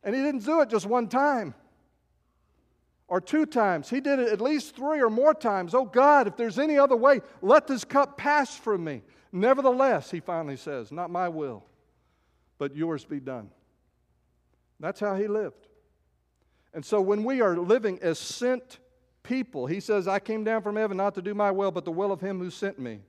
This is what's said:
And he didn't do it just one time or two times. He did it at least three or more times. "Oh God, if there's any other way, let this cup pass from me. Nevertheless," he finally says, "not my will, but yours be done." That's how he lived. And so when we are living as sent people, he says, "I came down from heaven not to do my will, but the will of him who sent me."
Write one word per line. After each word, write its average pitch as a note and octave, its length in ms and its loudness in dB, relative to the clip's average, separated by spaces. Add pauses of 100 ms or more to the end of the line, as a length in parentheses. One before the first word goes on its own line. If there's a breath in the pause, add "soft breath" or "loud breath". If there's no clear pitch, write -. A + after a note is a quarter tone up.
And G#3 120 -4
he C4 60 -2
didn't C4+ 240 -2
do D#4 160 2
it B3 80 2
just G#3+ 160 0
one A3+ 240 0
time B3 440 0 (1500)
or F3+ 120 0
two D4 260 0
times. G#3 440 0
He B3+ 100 -2
did C#4 200 0
it A#3+ 100 0
at G#3 100 0
least C4+ 360 -2
three C#4+ 260 -2
or A#3+ 80 4
more C4 240 4
times. G3 400 -2
"Oh B3+ 120 2
God, C4 420 6
if G3 100 -8
there's A3+ 220 -4
any D4+ 180 2
other C#4 180 6
way, B3+ 260 6 (200 loud breath)
let C4+ 260 6
this C4 160 -2
cup C#4 340 0
pass C#4+ 380 0
from G3 280 -4
me. C#3 200 -8 (300 soft breath)
Nevertheless," B3+ 800 2
he F3 80 -6
finally D#3 380 -6
says, B2+ 340 -10
"not E3+ 180 -8
my F3 180 -2
will, C#3+ 380 -8 (920)
but C#3+ 180 -6
yours D#3 280 -4
be D3 160 -10
done." B2+ 320 -12 (1300)
That's E3 200 -8
how G3+ 160 -2
he G#3 120 -2
lived. G#3 400 -6 (1040)
And D#3 100 -12
so G#3+ 180 0
when G#3 220 0
we C4 160 -2
are G3 160 4
living F#3+ 440 0
as E3 180 -2
sent - 600 -6 (420)
people, A3+ 460 -6
he F3+ 120 -4
says, G3 280 -2
"I F#3+ 100 0
came A3 260 -4
down A3 200 -2
from G#3 120 -4
heaven G#3+ 220 -2
not G3 160 0
to G3 80 -8
do G3+ 140 -6
my G#3 160 0
will, G3 200 0
but E3+ 140 -6
the F3 60 -6
will G3 200 -2
of F3+ 80 -4
him F#3+ 200 -6
who F3+ 100 -8
sent G3 300 -8
me." A2 300 -10